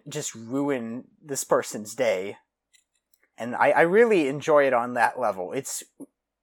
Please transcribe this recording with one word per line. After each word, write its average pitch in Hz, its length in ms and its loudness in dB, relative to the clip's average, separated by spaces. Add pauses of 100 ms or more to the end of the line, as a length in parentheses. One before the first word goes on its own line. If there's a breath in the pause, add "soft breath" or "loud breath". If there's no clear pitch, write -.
just 143 280 -10
ruin 123 680 -6 (180)
this 143 200 -10
person's 113 520 -2
day. 104 420 -2 (1000)
And 117 180 -8
I, 135 160 4
I 147 100 4
really 190 460 4
enjoy 143 400 2
it 127 60 2
on 123 200 0
that 117 260 0
level. 95 340 -2
It's, - 300 -8 (600)